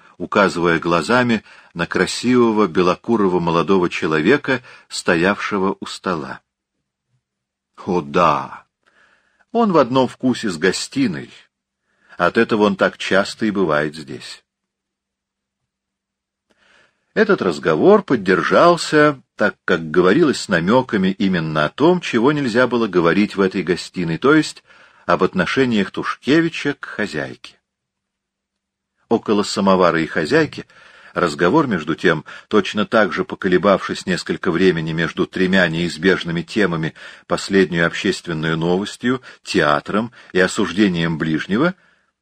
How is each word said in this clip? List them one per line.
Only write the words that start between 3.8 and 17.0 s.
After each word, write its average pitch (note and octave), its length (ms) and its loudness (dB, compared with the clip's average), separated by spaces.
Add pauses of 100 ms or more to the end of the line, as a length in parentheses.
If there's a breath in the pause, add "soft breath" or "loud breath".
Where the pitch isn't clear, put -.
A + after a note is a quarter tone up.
человека, G#2 760 0 (260 loud breath)
стоявшего F#2+ 880 -2
у - 80 -12
стола. D2+ 540 -8 (1500)
"О, F2+ 140 0
да! D2 680 0 (840)
Он A3+ 200 2
в D#3+ 60 6
одном B2+ 300 2
вкусе A#2 420 -2
с E2 60 -6
гостиной. C#3+ 760 -2 (840 soft breath)
От F2 200 0
этого A2+ 280 2
он G2 120 2
так F#2+ 220 0
часто G2 480 -2
и G#2 40 0
бывает D#2 440 0
здесь". C#2+ 500 -16 (2750)